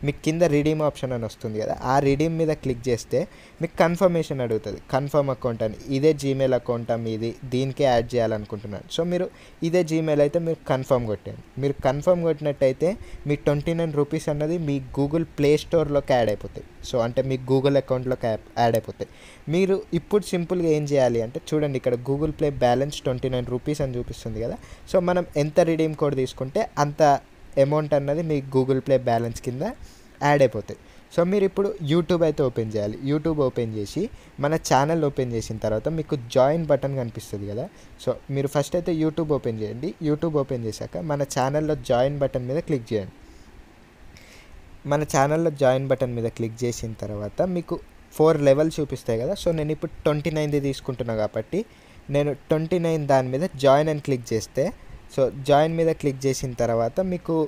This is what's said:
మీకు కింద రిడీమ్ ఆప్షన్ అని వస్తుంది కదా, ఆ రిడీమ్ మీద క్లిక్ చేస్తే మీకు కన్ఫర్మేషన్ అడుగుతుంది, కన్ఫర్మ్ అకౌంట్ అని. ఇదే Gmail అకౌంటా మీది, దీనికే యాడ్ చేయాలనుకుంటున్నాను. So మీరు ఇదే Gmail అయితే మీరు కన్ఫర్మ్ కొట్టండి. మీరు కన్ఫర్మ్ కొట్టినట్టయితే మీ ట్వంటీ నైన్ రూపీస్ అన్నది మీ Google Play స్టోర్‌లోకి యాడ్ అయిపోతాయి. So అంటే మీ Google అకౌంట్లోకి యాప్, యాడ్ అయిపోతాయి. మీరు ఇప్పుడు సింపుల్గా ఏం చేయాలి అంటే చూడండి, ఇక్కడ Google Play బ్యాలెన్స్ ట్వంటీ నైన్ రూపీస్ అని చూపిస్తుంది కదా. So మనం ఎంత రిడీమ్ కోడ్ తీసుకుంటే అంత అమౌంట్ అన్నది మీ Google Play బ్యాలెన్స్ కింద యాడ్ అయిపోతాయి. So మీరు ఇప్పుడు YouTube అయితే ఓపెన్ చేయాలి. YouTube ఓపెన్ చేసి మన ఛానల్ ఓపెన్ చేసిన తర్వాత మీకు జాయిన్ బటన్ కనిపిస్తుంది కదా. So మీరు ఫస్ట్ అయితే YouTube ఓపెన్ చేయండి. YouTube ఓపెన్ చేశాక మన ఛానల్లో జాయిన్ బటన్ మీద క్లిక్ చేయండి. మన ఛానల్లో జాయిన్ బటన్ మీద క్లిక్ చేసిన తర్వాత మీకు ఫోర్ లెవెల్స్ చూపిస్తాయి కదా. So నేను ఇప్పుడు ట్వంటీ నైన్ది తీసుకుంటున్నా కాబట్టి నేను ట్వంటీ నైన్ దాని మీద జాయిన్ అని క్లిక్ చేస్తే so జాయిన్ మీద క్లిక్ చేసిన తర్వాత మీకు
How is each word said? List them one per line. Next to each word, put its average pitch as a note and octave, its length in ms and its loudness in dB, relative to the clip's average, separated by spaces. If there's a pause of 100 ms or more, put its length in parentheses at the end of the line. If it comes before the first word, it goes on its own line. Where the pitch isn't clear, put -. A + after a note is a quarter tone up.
మీకు - 200 -4
కింద E3 160 2 (100)
రిడీమ్ D3+ 360 2
ఆప్షన్ C3 260 -4
అని A#2 140 -4
వస్తుంది G#2+ 340 -8
కదా, - 120 -2 (180)
ఆ - 20 4 (120)
రిడీమ్ D3+ 340 2
మీద D#3 120 2 (120)
క్లిక్ A#2+ 240 -4
చేస్తే A#2+ 300 -2 (420)
మీకు E3 200 -4
కన్ఫర్మేషన్ E3+ 640 2
అడుగుతుంది, G#2+ 340 -2 (140)
కన్ఫర్మ్ C#3 420 0
అకౌంట్ A#2 320 -4
అని. G#2+ 100 -4 (200)
ఇదే D3 140 4 (120)
Gmail C3+ 360 2
అకౌంటా A#2 360 -2 (100)
మీది, A2+ 260 -4 (240)
దీనికే C3+ 340 0
యాడ్ A#2 240 4
చేయాలనుకుంటున్నాను. G#2+ 840 -2
So E3 180 -2
మీరు F3+ 140 0 (420)
ఇదే F3+ 220 4
Gmail D#3 340 2
అయితే D3 220 2
మీరు D#3+ 120 -2 (120)
కన్ఫర్మ్ C3 420 0
కొట్టండి. - 300 -10 (200)
మీరు C#3 120 0 (120)
కన్ఫర్మ్ D#3 420 2
కొట్టినట్టయితే D3 600 0 (380)
మీ D3 80 2 (100)
ట్వంటీ D3 340 0
నైన్ D#3+ 200 -2
రూపీస్ D#3+ 340 -2
అన్నది D#3 240 -2 (100)
మీ C#3 80 0 (220)
Google D3+ 280 0 (120)
Play C#3+ 160 6 (100)
స్టోర్‌లోకి D3 540 2
యాడ్ A2 160 2
అయిపోతాయి. - 320 -12 (240)
So C3 160 0
అంటే B2 240 -2
మీ C3 80 -2 (140)
Google C3+ 300 4
అకౌంట్లోకి B2+ 500 -2
యాప్, - 140 -6 (160)
యాడ్ A#2 180 4
అయిపోతాయి. - 300 -12 (440)
మీరు F#3+ 240 2 (220)
ఇప్పుడు G#3 240 0 (100)
సింపుల్గా E3+ 420 0
ఏం D3+ 160 -2
చేయాలి B2 340 4
అంటే - 140 -10 (100)
చూడండి, D3+ 320 0
ఇక్కడ B2 140 2 (140)
Google D3+ 300 0
Play D3 120 2 (140)
బ్యాలెన్స్ B2+ 320 2 (100)
ట్వంటీ B2+ 260 -2
నైన్ A#2+ 220 -2
రూపీస్ D3 300 -4
అని B2 120 -6
చూపిస్తుంది A#2 480 -8
కదా. - 120 -6 (340)
So F#3+ 60 4 (120)
మనం F3+ 160 2 (180)
ఎంత D3+ 140 2 (140)
రిడీమ్ D#3 300 0
కోడ్ C#3+ 200 0
తీసుకుంటే C3 400 -4 (220)
అంత D3 180 0 (600)
అమౌంట్ D3+ 340 2
అన్నది C#3+ 340 0
మీ D3+ 60 2 (180)
Google C3 320 2
Play C3+ 200 4
బ్యాలెన్స్ A#2 380 0
కింద B2+ 180 -4 (640)
యాడ్ D3 180 6
అయిపోతాయి. G#2+ 340 -2 (360)
So E3 60 2 (100)
మీరు G3 180 2
ఇప్పుడు G3 200 0 (240)
YouTube E3+ 340 2
అయితే D3+ 220 0
ఓపెన్ A2+ 260 -2
చేయాలి. G#2 220 -2 (140)
YouTube D3+ 360 0
ఓపెన్ A#2+ 320 -2
చేసి G#2 240 -6 (420)
మన C#3+ 100 2 (140)
ఛానల్ D#3 400 4
ఓపెన్ C3 280 -2
చేసిన A2 280 -6
తర్వాత A2 240 0 (100)
మీకు D3+ 160 -4 (200)
జాయిన్ D3 360 4
బటన్ C#3 300 0
కనిపిస్తుంది A2 520 -8
కదా. A#2+ 120 -6 (400)
So C3 60 0 (240)
మీరు C#3 200 -2
ఫస్ట్ C#3+ 240 -2
అయితే E3+ 240 -2
YouTube D#3 360 0
ఓపెన్ A2+ 240 -4
చేయండి. A#2 280 -6 (180)
YouTube D3+ 340 0
ఓపెన్ B2+ 260 -4
చేశాక A#2 420 -8
మన C#3+ 100 -2 (160)
ఛానల్లో D3 400 0 (140)
జాయిన్ C#3 340 2
బటన్ B2+ 260 -2
మీద D3+ 100 -2 (100)
క్లిక్ A#2+ 220 -2
చేయండి. G2+ 220 -4 (1800)
మన D3+ 100 2 (120)
ఛానల్లో D#3 380 4 (100)
జాయిన్ C3 300 4
బటన్ B2 260 0
మీద A2+ 120 -2 (100)
క్లిక్ A2+ 240 -4
చేసిన A#2 280 -4 (120)
తర్వాత G#2 380 -4 (140)
మీకు E3+ 200 -4 (420)
ఫోర్ D#3 200 6 (100)
లెవెల్స్ D3+ 320 4
చూపిస్తాయి B2 420 -2
కదా. F3+ 220 -2
So F3 60 2 (100)
నేను D3+ 160 -2
ఇప్పుడు - 180 -8 (100)
ట్వంటీ D3+ 340 0
నైన్ది D3 300 0
తీసుకుంటున్నా A#2+ 540 -4
కాబట్టి A2 380 -2 (560)
నేను C#3+ 160 2 (180)
ట్వంటీ D#3+ 380 2
నైన్ D#3+ 260 0
దాని C3 220 4
మీద E3 100 0 (180)
జాయిన్ C#3+ 300 6
అని D3 140 -8
క్లిక్ B2 260 -2
చేస్తే C3 320 -2 (480)
so C3+ 80 2 (260)
జాయిన్ D#3 280 4
మీద E3 140 2 (100)
క్లిక్ C3+ 240 -2
చేసిన C3+ 260 0 (120)
తర్వాత A#2 380 0 (100)
మీకు F3 240 -2 (140)